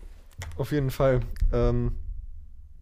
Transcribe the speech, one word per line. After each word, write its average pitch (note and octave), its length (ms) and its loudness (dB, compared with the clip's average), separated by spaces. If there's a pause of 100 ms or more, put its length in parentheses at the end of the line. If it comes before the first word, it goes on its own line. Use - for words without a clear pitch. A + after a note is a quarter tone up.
(580)
auf C3+ 140 -2
jeden C#3 180 2
Fall. C3 300 4 (320)
Ähm, A#2+ 400 4 (880)